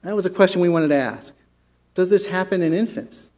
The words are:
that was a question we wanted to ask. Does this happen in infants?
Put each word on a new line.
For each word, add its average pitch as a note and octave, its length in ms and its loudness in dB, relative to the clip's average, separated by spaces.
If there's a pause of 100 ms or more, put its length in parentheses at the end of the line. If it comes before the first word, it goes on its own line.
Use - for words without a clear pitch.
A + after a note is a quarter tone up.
that G3 140 -6
was G3 100 0
a F#3+ 40 2
question F#3 320 2
we F3 80 2
wanted E3 200 2
to D3 60 4
ask. A#2 380 -4 (600)
Does F3+ 160 0
this F#3+ 160 4
happen F#3 360 -2
in D#3+ 120 0
infants? - 640 -6